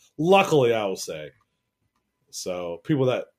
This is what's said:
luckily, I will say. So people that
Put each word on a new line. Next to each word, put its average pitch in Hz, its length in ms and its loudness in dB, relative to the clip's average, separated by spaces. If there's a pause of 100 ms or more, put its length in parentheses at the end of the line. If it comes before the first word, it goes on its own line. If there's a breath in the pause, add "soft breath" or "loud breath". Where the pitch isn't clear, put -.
(180 soft breath)
luckily, 160 560 4
I 110 120 -2
will 95 100 -4
say. 78 360 -12 (1000)
So 87 520 -8
people 135 240 0
that 117 200 -2 (120)